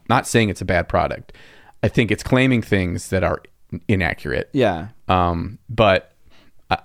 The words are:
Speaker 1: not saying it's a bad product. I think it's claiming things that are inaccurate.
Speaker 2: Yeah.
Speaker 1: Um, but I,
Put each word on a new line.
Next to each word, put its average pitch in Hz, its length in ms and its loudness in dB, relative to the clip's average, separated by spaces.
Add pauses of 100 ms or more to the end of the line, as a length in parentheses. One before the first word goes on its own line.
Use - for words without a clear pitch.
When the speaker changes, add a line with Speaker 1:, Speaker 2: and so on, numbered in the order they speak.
Speaker 1:
not 123 180 2
saying 113 240 2
it's 90 120 -8
a 95 40 -6
bad 90 240 0
product. 78 440 -2 (500)
I 113 40 2
think 113 240 2
it's 104 120 -2
claiming 127 400 2
things 90 460 -2
that 92 140 0
are 87 180 -2 (460)
inaccurate. 85 680 -2
Speaker 2:
Yeah. 101 340 0 (200)
Speaker 1:
Um, 87 520 0 (100)
but 107 440 2 (560)
I, 92 160 0